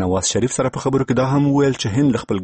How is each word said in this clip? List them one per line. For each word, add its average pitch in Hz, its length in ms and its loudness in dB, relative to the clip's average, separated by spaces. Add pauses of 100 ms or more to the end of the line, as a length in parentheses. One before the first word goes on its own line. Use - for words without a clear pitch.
نواز 92 320 0
شریف 110 240 0
سره 131 180 -2
په - 80 -6
خبرو 131 200 0
کې 131 160 -2
دا 131 120 0
هم 143 140 2
وویل 139 280 2
چې - 120 -6
هند 120 300 2
له 101 80 -6
خپل 104 200 -2